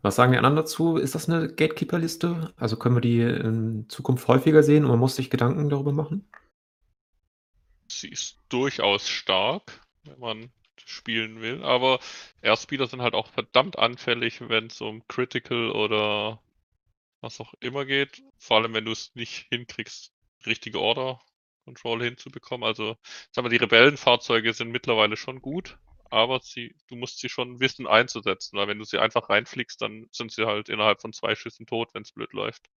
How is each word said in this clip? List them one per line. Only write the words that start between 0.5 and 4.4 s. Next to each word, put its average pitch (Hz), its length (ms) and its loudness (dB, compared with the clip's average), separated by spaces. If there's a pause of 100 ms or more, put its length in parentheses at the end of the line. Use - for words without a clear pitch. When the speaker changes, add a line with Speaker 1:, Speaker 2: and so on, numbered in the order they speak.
Speaker 1:
dazu? 160 400 0
Ist - 180 -2
das 156 140 -4
eine 165 240 2
Gatekeeper-Liste? 165 1040 -2
Also 113 200 -2
können 123 200 2
wir 117 40 4
die 117 200 2
in 113 680 -2
Zukunft - 400 -2
häufiger 147 340 8